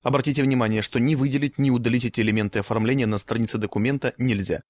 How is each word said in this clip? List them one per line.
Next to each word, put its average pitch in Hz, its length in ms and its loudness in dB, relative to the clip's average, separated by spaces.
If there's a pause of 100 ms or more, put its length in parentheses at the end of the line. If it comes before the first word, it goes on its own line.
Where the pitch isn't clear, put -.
Обратите 135 420 0
внимание, 117 380 2
что - 180 -2
ни 147 160 2
выделить, 139 420 -2
ни 139 120 2
удалить 120 360 2
эти 117 160 -2
элементы 107 380 0
оформления 113 460 0
на 107 120 0
странице 113 400 -2
документа 117 600 -2
нельзя. 104 520 -2